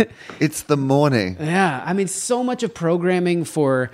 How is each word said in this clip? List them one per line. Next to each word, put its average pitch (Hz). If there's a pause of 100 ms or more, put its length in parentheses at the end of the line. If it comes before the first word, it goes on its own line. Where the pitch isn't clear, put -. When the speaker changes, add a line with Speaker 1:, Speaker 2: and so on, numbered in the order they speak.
(160)
Speaker 1:
<laughs> -
Speaker 2:
It's 151
the 151
morning. 135
Speaker 1:
Yeah. 160
I 170
mean, 196
so 247
much 247
of 220
programming 175
for, 131